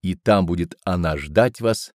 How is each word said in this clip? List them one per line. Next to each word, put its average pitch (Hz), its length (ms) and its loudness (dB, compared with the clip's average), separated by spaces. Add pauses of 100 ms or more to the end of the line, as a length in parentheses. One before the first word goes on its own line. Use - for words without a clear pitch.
И 92 120 -2
там 98 320 2
будет 85 380 -4
она 87 320 -2
ждать 82 440 0
вас 113 380 -2